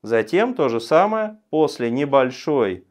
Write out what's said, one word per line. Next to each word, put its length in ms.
Затем 540
то 140
же 120
самое. 580
После 380
небольшой 1040